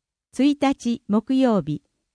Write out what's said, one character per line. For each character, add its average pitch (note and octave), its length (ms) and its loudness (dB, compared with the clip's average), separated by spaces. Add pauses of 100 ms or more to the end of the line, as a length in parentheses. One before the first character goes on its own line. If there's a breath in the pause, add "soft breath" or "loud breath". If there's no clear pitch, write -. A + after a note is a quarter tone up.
(340)
一 C#4+ 260 0
日 C4+ 480 -2
木 A3 280 -2
曜 A#3+ 260 2
日、 D3 220 -6 (320)